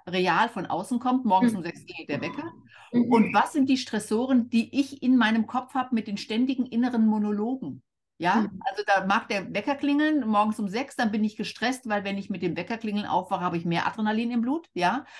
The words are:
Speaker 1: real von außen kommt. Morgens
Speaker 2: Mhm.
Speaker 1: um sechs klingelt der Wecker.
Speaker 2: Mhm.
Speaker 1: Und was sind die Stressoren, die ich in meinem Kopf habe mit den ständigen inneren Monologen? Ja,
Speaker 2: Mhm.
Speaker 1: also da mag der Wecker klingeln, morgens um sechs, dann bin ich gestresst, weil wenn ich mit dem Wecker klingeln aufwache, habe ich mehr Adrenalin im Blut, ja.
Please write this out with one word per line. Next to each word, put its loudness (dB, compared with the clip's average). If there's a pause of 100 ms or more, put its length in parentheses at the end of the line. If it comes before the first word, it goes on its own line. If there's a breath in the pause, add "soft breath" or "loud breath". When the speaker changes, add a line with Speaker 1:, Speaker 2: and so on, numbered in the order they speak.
Speaker 1:
real 2
von -6
außen -4
kommt. 0
Morgens 4
Speaker 2:
Mhm. -4
Speaker 1:
um -6
sechs -8
klingelt -16
der -4
Wecker. -8 (480 loud breath)
Speaker 2:
Mhm. 2
Speaker 1:
Und 4
was 2
sind 2
die 4
Stressoren, 0
die 0
ich -2
in 4
meinem 4
Kopf -4
habe -2
mit -2
den -6
ständigen -2
inneren 2
Monologen? -2 (380)
Ja, 2
Speaker 2:
Mhm. -12
Speaker 1:
also -6
da 2
mag 0
der -4
Wecker -2
klingeln, 2
morgens 2
um -2
sechs, -6
dann 0
bin 2
ich 0
gestresst, -4
weil -2
wenn -4
ich -8
mit -4
dem -2
Wecker -6
klingeln -4
aufwache, -2
habe -2
ich -4
mehr 0
Adrenalin -2
im 0
Blut, -2
ja. 0 (160 loud breath)